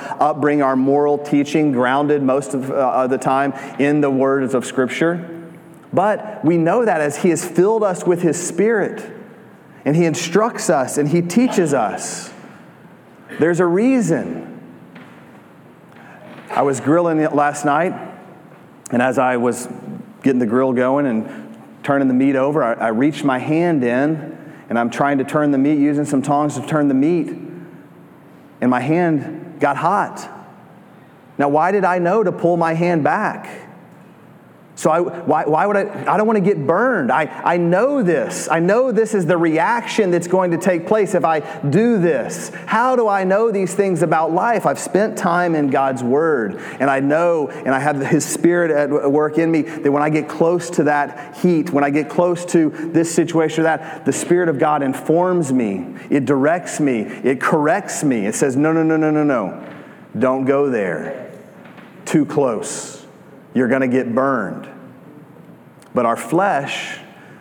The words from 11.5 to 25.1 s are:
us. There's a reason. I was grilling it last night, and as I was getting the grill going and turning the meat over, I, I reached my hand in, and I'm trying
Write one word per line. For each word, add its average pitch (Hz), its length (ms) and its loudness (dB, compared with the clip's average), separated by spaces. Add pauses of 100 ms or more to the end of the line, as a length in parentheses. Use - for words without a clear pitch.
us. - 600 -4 (1040)
There's 165 220 2
a 185 40 4
reason. 170 960 0 (1900)
I - 140 0
was 135 180 -2
grilling 160 380 2
it 151 140 0
last 147 300 0
night, 156 300 0 (1000)
and 120 100 2
as 127 160 0
I 127 200 2
was 120 320 -2 (520)
getting 131 180 2
the 123 60 0
grill 127 280 2
going 131 320 2
and 110 520 -6 (240)
turning 139 280 2
the 127 40 2
meat 135 220 4
over, 143 260 2
I, 117 120 2
I 110 160 -2
reached 139 340 0
my 131 160 0
hand 156 420 0
in, 143 560 -2 (300)
and 113 100 -4
I'm 120 120 0
trying 139 300 0